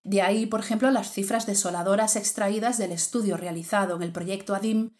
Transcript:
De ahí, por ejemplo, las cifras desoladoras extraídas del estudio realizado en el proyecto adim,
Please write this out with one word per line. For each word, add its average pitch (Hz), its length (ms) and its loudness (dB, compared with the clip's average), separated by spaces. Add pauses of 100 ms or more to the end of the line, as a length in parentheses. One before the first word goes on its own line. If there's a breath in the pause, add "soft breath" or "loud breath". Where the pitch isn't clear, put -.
De 196 180 2
ahí, 214 240 2
por 220 140 -2
ejemplo, 233 300 2
las 226 220 0
cifras 226 320 -2
desoladoras 196 720 2
extraídas 214 640 0
del 185 140 -2
estudio 190 440 0
realizado 175 600 -2
en 175 60 -4
el 170 100 -4
proyecto 190 420 -4
adim, 220 460 0